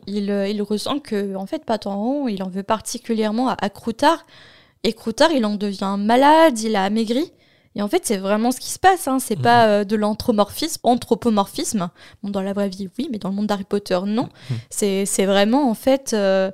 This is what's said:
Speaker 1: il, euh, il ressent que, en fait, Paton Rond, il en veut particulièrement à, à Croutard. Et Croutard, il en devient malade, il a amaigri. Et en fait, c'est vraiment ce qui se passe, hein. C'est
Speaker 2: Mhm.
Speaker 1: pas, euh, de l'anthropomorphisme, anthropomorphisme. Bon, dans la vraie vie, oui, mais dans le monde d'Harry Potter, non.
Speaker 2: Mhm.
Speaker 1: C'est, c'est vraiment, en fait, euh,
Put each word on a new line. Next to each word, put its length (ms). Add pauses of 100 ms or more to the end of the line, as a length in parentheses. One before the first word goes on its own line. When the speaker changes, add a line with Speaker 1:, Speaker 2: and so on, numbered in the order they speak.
Speaker 1:
il, 240
euh, 180
il 140
ressent 360
que, 380
en 100
fait, 180
Paton 300
Rond, 340
il 140
en 60
veut 140
particulièrement 840
à, 120
à 80
Croutard. 560 (580)
Et 100
Croutard, 400
il 140
en 100
devient 420
malade, 640
il 160
a 80
amaigri. 480 (440)
Et 60
en 60
fait, 160
c'est 140
vraiment 340
ce 80
qui 100
se 80
passe, 300
hein. 100
C'est 180
Speaker 2:
Mhm. 60
Speaker 1:
pas, 240
euh, 180
de 120
l'anthropomorphisme, 880
anthropomorphisme. 1080 (320)
Bon, 80
dans 120
la 100
vraie 160
vie, 200 (100)
oui, 120
mais 80
dans 120
le 40
monde 140
d'Harry 160
Potter, 420
non. 220 (220)
Speaker 2:
Mhm. 60 (140)
Speaker 1:
C'est, 360
c'est 200
vraiment, 420
en 60
fait, 400
euh, 400